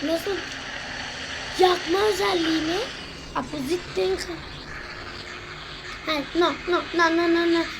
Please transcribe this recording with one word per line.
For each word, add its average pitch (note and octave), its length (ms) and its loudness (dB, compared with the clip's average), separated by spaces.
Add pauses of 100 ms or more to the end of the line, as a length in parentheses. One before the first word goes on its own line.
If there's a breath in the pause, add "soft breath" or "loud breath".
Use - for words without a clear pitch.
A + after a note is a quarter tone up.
Nasıl? E4 300 0 (1200)
Yakma F4+ 400 6
özelliği F#4 640 4
mi? E4 160 0 (580)
Apozit D4+ 440 -2 (160)
denk. F#4+ 240 2 (1900)
Ha, D#4 60 0 (220)
no, E4+ 120 6 (220)
no, F4 140 4 (120)
no, E4 220 6
no, E4+ 180 4
no, E4+ 200 4
no. E4 100 4 (160)